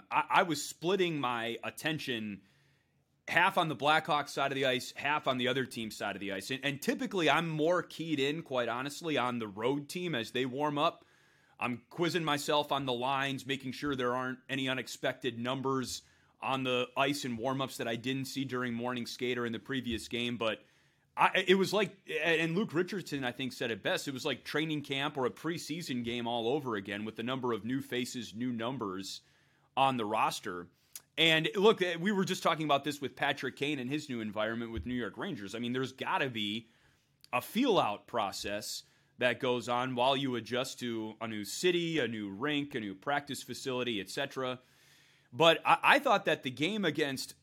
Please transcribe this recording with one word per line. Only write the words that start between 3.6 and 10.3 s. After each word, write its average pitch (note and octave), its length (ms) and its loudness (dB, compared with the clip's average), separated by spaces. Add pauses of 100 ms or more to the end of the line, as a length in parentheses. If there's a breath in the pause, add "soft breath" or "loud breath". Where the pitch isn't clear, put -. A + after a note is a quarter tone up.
the D3 80 -2
Blackhawks D3 540 4
side C#3 220 0
of C3+ 40 -4
the C3+ 100 2
ice, B2+ 300 0
half C#3+ 320 -2
on B2+ 100 4
the B2 100 2
other B2+ 180 2
team's A2+ 320 -6
side G2+ 180 -2
of G2 40 -10
the G2 120 -4
ice. G2 180 -4
And, C3 140 -2
and C#3+ 180 -2
typically, G3 480 0
I'm D#3+ 200 4
more D#3+ 320 2
keyed D#3+ 380 -4
in, D3 220 0
quite B2 280 -2
honestly, C#3+ 480 -4
on A#2+ 220 2
the A2 80 -4
road B2+ 420 -2
team F3+ 260 -2
as A2+ 160 -2